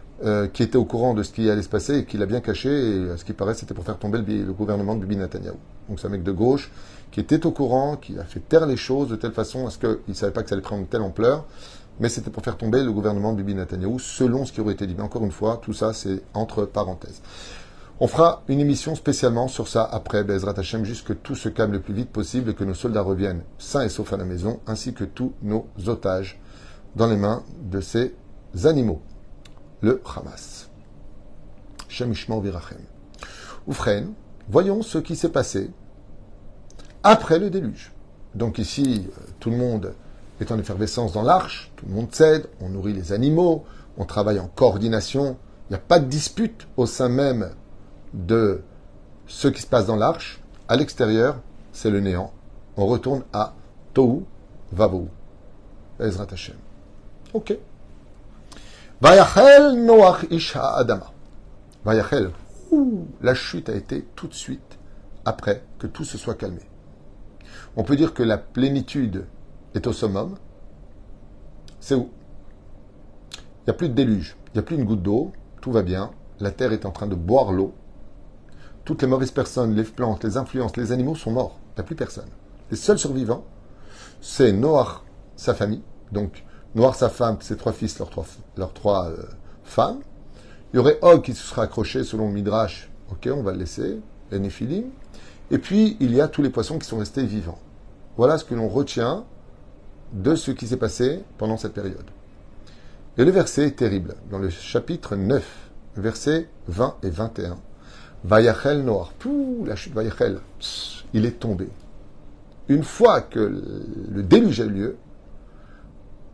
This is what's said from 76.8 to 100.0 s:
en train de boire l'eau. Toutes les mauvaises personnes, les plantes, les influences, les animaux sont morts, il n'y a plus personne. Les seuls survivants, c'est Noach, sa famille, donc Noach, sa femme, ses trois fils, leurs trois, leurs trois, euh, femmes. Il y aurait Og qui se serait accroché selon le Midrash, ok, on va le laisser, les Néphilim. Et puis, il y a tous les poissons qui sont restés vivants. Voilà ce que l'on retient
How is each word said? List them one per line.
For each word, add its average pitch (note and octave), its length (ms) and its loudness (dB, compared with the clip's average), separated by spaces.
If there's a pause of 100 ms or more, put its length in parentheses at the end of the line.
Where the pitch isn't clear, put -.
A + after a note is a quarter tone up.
en G2 60 -6
train G2+ 160 -8
de G2 80 -4
boire G2 380 4
l'eau. F#2+ 200 0 (1120)
Toutes - 180 -2
les C3 60 2
mauvaises C3 220 2
personnes, A#2+ 440 0
les A2 100 2
plantes, A2+ 400 -2
les A2 120 -2
influences, B2+ 400 -2
les A#2+ 140 -4
animaux B2+ 240 0
sont C3+ 160 -6
morts, A#2+ 300 -2 (120)
il - 80 -6
n'y - 20 -
a - 20 -8
plus E2 100 -10
personne. - 340 -8 (420)
Les A2 60 -2
seuls G3+ 220 4
survivants, C3 460 -2 (760)
c'est A#2+ 320 4
Noach, B2 500 2 (340)
sa - 180 0
famille, G#2 280 -2 (280)
donc G#2 340 -4 (300)
Noach, B2 220 6
sa A#2+ 120 2
femme, A2+ 320 0
ses - 160 -6
trois A2+ 160 -2
fils, - 260 -6
leurs - 120 -8
trois, F2 160 -8 (300)
leurs F#2 160 -6
trois, F#2+ 360 0
euh, D#2+ 140 -8 (400)
femmes. A#3+ 380 0 (720)
Il B2 40 0
y - 20 8
aurait D3 240 6
Og E3+ 200 10
qui B2+ 120 -4
se - 80 -12
serait - 200 -4
accroché A2 420 -2
selon A2 240 -2
le G2+ 40 -2
Midrash, G#2 580 0 (220)
ok, - 200 -6
on C#3+ 100 -2
va F#2+ 100 0
le F#2 60 -4
laisser, C3 420 -6 (300)
les G2+ 80 -2
Néphilim. A#2+ 460 -4 (680)
Et - 60 4
puis, G#3 420 4
il B2 140 4
y C3 60 8
a B2+ 80 4
tous - 140 0
les C3+ 80 2
poissons B2+ 280 -2
qui - 80 -6
sont A2+ 120 -6
restés A2 260 -2
vivants. G2 340 -4 (580)
Voilà C#3 220 6
ce D#3 60 -8
que A#2+ 100 -6
l'on A2+ 140 0
retient C#3 560 0 (880)